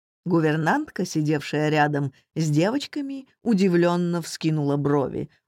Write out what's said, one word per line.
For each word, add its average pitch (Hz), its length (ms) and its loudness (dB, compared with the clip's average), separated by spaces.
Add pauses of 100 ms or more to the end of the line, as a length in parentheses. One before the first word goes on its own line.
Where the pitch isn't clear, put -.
(260)
Гувернантка, 170 800 0
сидевшая 151 640 -2
рядом 147 420 0 (240)
с 160 140 0
девочками, 269 800 -2 (160)
удивлённо 175 760 2
вскинула 151 540 -2
брови, 143 540 -2 (180)